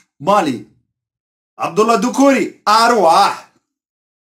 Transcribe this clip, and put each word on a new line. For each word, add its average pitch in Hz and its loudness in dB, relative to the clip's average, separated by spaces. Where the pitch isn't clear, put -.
مالي. 156 -2
عبد 160 -4
الله 233 2
دوكوري، 247 -2
أرواح. 208 0